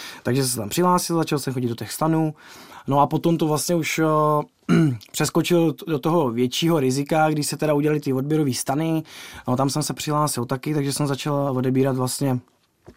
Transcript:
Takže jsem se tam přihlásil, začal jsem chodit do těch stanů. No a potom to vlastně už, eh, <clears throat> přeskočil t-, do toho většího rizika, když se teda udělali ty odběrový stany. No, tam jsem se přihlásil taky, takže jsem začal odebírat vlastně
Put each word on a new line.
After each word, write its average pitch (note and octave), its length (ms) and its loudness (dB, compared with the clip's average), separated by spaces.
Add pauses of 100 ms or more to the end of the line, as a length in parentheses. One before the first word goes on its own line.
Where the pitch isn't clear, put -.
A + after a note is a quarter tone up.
(240)
Takže B2+ 200 0
jsem B2+ 80 -2
se A#2+ 60 -4
tam G#2+ 120 -8
přihlásil, F3 480 2
začal D#3 220 0
jsem C3 140 -4
chodit B2 140 -2
do A#2 80 -2
těch - 160 -10
stanů. D#3+ 420 0 (540)
No C#3 120 2
a C#3+ 80 6
potom E3 300 2
to E3 100 0
vlastně D3+ 280 0
už, D#3+ 240 -2
eh, D#3+ 40 2 (640)
<clears throat> D#3 440 2
přeskočil E3 640 2
t-, - 140 -12
do D#3 120 -2
toho D#3 320 2
většího B2+ 480 0
rizika, C#3+ 500 2
když D3 180 -2
se D3 100 -6
teda D3+ 160 0
udělali D3+ 260 2
ty C#3+ 140 -2
odběrový C#3+ 400 0
stany. D#3 500 -2 (440)
No, B2+ 80 2
tam C3+ 140 2
jsem D3+ 140 -2
se C#3+ 100 -4
přihlásil D3 520 -2
taky, C3+ 280 -4
takže C#3 200 0
jsem D3 140 -2
začal C#3 500 -2
odebírat C3 380 2
vlastně B2+ 440 -2 (580)